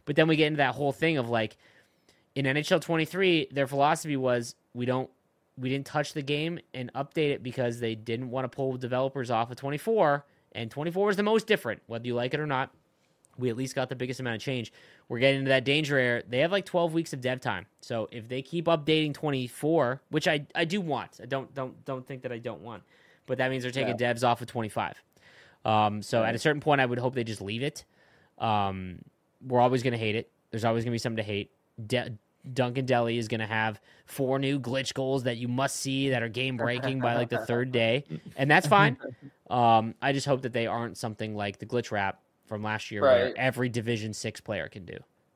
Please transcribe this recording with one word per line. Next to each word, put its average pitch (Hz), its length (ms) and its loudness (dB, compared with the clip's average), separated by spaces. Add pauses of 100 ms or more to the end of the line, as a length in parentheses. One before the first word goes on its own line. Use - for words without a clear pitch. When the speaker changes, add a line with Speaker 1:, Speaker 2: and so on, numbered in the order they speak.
Speaker 1:
But 147 100 -4
then 160 120 6
we 160 80 4
get 151 120 4
into 151 100 -2
that 143 180 2
whole 139 160 -2
thing 160 260 0
of, 117 120 -2
like, 113 280 0 (800)
in 139 100 0
N 135 120 0
H 151 140 -2
L 175 80 6
twenty-three, 165 720 2
their 135 160 0
philosophy 143 500 2
was, 123 380 0 (180)
"We 123 120 -6
don't, 127 240 0 (480)
we 127 120 -4
didn't 139 160 -2
touch 147 280 -4
the 151 80 -4
game 151 380 -4 (140)
and 123 200 -8
update 147 380 -2
it 127 120 -6
because 120 360 -4
they 113 140 -2
didn't 117 380 -6
wanna 131 180 -4
pull 135 280 -4
developers 127 520 -2
off 117 220 0
of 120 60 -10
twenty-four," 147 680 2 (280)
and 117 180 -6
twenty-four 175 400 0
is 180 60 0
the 208 60 2
most 220 220 2
different, 123 420 0
whether 117 200 -8
you 120 80 0
like 123 180 -2
it 147 60 -2
or 151 80 -4
not. 135 240 -2 (640)
We 123 120 -2
at 113 80 -2
least 131 180 -6
got 127 140 -2
the 135 60 -8
biggest 123 240 -6
amount 123 160 -4
of 104 60 -8
change. 127 300 -6 (360)
We're 120 120 -6
getting 135 200 6
into 135 100 2
that 131 140 6
danger 143 340 2
area. 123 300 2
They 123 120 0
have, 165 120 2
like, 196 140 0
twelve 170 280 0
weeks 165 200 -2
of 135 80 -8
dev 123 200 -2
time. 98 240 -4 (140)
So 113 320 -6
if 113 160 -12
they 127 140 -6
keep 165 240 -6
updating 156 480 2
twenty-four, 135 960 0
which 156 180 -2
I, 151 260 0
I 170 120 0
do 175 160 -2
want. 139 400 -6
I 113 40 -14
don't, 131 300 -6
don't, 131 300 -8
don't 131 200 -8
think 131 160 -12
that 123 100 -8
I 117 60 -8
don't 113 240 -10
want. 107 220 -14 (420)
But 127 140 -2
that 131 100 2
means 131 140 -2
they're 123 80 -4
taking 123 260 -2
Speaker 2:
Yeah. 120 160 2
Speaker 1:
devs 117 140 -2
off 120 140 2
of 120 60 -8
twenty-five. 107 540 -6 (640)
Um, 107 380 4
so 113 220 0
at 113 60 2
a - 40 2
Speaker 2:
Right. 117 80 -4
Speaker 1:
certain 151 200 2
point, 143 200 4
I 131 40 4
would 120 120 0
hope 123 160 -2
they 123 100 -2
just 110 180 -6
leave 107 220 -6
it. 147 200 -8 (560)
Um, 98 600 0 (460)
we're 123 160 4
always 123 220 4
gonna 120 140 0
hate 107 180 0
it. - 140 -6 (220)
There's 113 140 -2
always 113 180 2
gonna 120 100 -2
be 117 40 0
something 113 260 -4
to - 0 -
hate. 104 280 -6 (360)
De-, 120 300 -4 (360)
Duncan 127 320 -2
Deli 120 320 2
is 113 100 -4
gonna 110 200 -2
have 110 320 0 (260)
four 135 340 0
new 139 200 0
glitch 131 340 -4
goals 135 300 0
that 120 140 -2
you 120 100 -4
must 131 300 0
see 135 320 -2
that 123 120 2
are 117 80 -2
game 127 280 -4
breaking 127 420 -2
by, 120 160 2
like, 120 140 0
the 113 160 -2
third 123 260 0
day, 120 320 4 (180)
Speaker 2:
<laughs> - 140 -18
Speaker 1:
and 135 160 2
that's 170 160 8
fine. 196 300 6 (520)
Um, 113 520 6
I 139 100 2
just 139 160 -2
hope 135 140 2
that 127 120 -6
they 117 140 0
aren't 110 300 -4
something 110 380 -6
like 101 240 -4
the 107 60 -12
glitch 120 260 -2
wrap 98 280 0 (280)
from 107 160 -8
last 107 280 -4
year, 104 120 -4
where 127 220 8
Speaker 2:
Right. 123 120 -2
Speaker 1:
every 127 320 0
Division 110 440 -2
six - 280 -8
player 95 260 -6
can 98 160 -16
do, - 140 -14 (380)